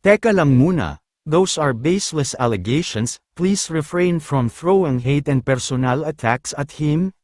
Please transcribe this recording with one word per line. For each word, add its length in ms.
Teka 320
lang 240
muna, 400
those 320
are 160
baseless 720
allegations, 800
please 320
refrain 480
from 320
throwing 480
hate 320
and 160
personal 640
attacks 500
at 220
him 440